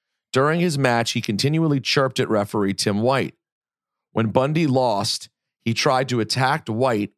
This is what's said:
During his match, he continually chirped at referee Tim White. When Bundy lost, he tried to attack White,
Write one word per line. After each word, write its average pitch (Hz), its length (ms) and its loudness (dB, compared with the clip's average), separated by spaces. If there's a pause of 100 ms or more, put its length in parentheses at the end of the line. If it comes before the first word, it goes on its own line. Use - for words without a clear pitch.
(320)
During 151 280 2
his 170 180 0
match, 120 320 2
he 120 100 -4
continually 143 600 0
chirped 131 400 0
at 113 80 0
referee 104 460 0
Tim 104 260 0
White. 120 340 0 (800)
When 110 160 0
Bundy 147 400 2
lost, 120 600 -2 (360)
he 113 100 0
tried 131 340 0
to 123 120 0
attack 131 480 -2
White, 113 500 0